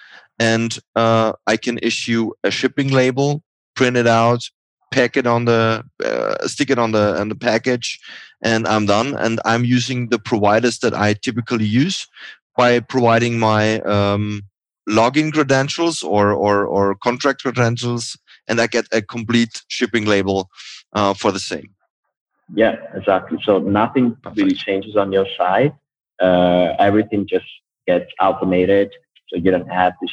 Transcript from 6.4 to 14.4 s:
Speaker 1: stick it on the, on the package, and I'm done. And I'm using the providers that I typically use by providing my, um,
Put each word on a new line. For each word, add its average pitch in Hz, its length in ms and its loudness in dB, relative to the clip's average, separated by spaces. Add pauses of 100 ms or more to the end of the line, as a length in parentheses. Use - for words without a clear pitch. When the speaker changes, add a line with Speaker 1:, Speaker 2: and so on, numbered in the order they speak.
Speaker 1:
stick 135 240 -4
it 123 80 2
on 113 140 0
the, 104 280 2
on 107 80 -4
the 107 60 -6
package, 120 640 -2 (440)
and 113 260 0
I'm 107 180 0
done. 113 300 0
And 113 280 -2
I'm 117 200 2
using 123 440 0
the 110 120 0
providers 113 580 2
that 117 160 -2
I 104 200 2
typically 113 520 -4
use 135 400 0 (500)
by 123 220 4
providing 117 600 0
my, 110 420 2
um, 101 640 -2 (460)